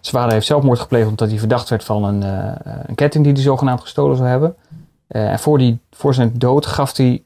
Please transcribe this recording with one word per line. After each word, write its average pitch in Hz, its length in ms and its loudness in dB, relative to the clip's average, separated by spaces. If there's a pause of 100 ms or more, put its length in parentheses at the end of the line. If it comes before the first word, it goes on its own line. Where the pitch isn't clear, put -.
Zijn - 140 -10
vader 120 180 2
heeft 107 120 0
zelfmoord 139 340 2
gepleegd 113 280 0
omdat 107 220 -2
hij 107 100 -2
verdacht 110 300 -2
werd 110 140 -2
van 104 200 -2
een, 101 200 -2
eh, 98 500 -6 (140)
een - 80 -8
ketting 147 280 2
die 143 100 4
hij 135 80 0
zogenaamd 131 400 0
gestolen 139 360 -2
zou 127 120 0
hebben. 147 260 0 (520)
Eh, 110 240 -2
en 110 80 -2
voor 151 180 2
die, 120 220 2 (120)
voor 139 220 -2
zijn 120 200 2
dood 127 320 2
gaf - 320 -4
hij, 127 280 0